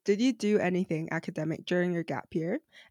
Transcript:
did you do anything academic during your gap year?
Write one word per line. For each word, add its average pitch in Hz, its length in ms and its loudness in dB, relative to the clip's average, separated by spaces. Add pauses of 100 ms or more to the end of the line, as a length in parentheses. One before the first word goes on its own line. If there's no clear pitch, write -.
did 202 160 2
you 254 120 4
do 208 260 2
anything 175 520 0
academic 160 540 -4
during 180 280 2
your 170 100 -2
gap - 320 -6
year? 175 260 -2 (300)